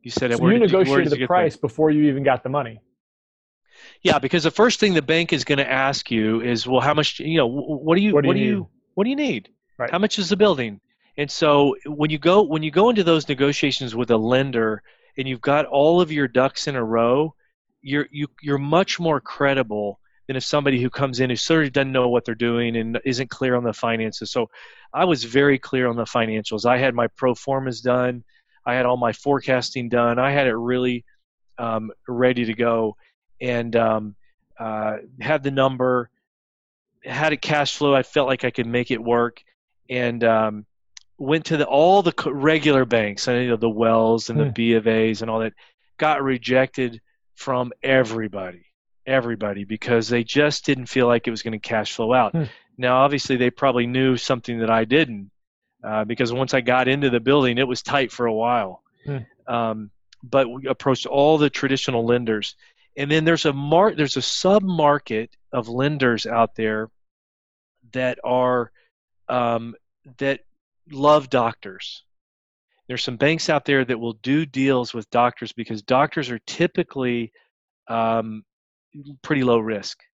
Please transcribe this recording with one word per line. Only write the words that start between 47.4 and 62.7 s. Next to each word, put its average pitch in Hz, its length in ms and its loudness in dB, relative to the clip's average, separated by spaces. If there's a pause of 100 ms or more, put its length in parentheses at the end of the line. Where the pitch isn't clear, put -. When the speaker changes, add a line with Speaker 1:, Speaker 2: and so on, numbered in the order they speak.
Speaker 1:
everybody, 110 840 -2 (400)
everybody, 110 580 -2
because 110 460 0
they 120 140 0
just 147 420 0
didn't 131 220 -2
feel 123 200 2
like 120 200 2
it 120 40 -4
was 110 100 -8
gonna 110 180 -6
cash 110 340 -4
flow 117 200 -2
out. 117 200 2
Speaker 2:
Hmm. 165 100 -2 (340)
Speaker 1:
Now, 123 220 0
obviously, 139 380 0
they 123 120 2
probably 123 380 0
knew 131 300 0
something 120 420 -4
that 113 100 -2
I 113 160 2
didn't, 117 460 -2 (520)
uh, 107 200 -4
because 117 300 -2
once 131 200 -2
I 131 80 2
got 127 280 2
into 139 200 0
the 120 120 0
building, 127 360 2
it 131 100 0
was 123 140 -6
tight 135 300 -2
for 120 140 -4
a 113 80 0
while. 110 500 -2 (220)
Speaker 2:
Hmm. 143 120 -8 (300)
Speaker 1:
Um, 113 440 -4 (320)
but 123 260 0
we 135 180 -12
approached 135 380 -2
all 147 320 4
the 147 120 4
traditional 131 560 -2
lenders. 113 500 -2 (420)